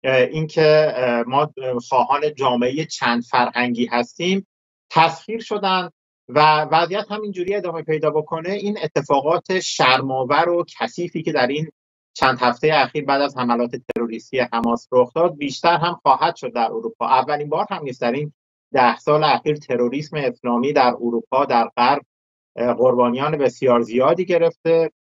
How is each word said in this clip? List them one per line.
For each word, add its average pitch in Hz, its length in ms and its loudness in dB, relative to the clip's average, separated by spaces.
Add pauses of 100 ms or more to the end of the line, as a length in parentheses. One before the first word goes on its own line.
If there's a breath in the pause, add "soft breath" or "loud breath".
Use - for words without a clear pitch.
(160)
اینکه، 151 800 2
اه، 120 280 0
ما 139 300 0 (360)
خواهان 143 460 0
جامعه 131 500 0
چند 120 380 -2
فرهنگی 120 600 0
هستیم، 170 600 -2 (460)
تسخیر 175 500 0
شدن 185 480 -2 (400)
و 151 420 4
وضعیت 175 400 0
همینجوری 202 440 -6
ادامه 170 260 -4
پیدا 156 280 0
بکنه، 160 400 -4
این 202 340 -4
اتفاقات 156 760 0
شرم‌آور 131 920 0
و 175 160 0 (140)
کثیفی 170 440 -6
که 165 80 -4
در 131 160 0
این 151 220 -4 (480)
چند 156 240 2
هفته 127 320 2
اخیر 147 320 0
بعد 139 160 0
از 139 160 -4
حملات 120 340 -2 (240)
تروریستی 117 440 -6
حماس 120 520 -2
رخ 123 220 2
داد، 160 240 0
بیشتر 147 400 -2
هم 175 260 -4
خواهد 156 320 2
شد 123 180 -10
در 117 120 0
اروپا. 113 420 -6
اولین 147 420 0
بار 170 200 -2
هم 175 140 -8
نیست 131 180 -8
در 120 100 0
این 147 220 -6 (400)
ده 123 260 4
سال 151 240 2
اخیر 147 320 0
تروریسم 139 600 -4
اسلامی 123 560 -2
در 127 280 4
اروپا، 120 440 -2
در 120 320 0
غرب، 131 240 2 (560)
اه، 120 160 0
قربانیان 123 640 2
بسیار 123 440 2
زیادی 131 440 0
گرفته. 165 760 0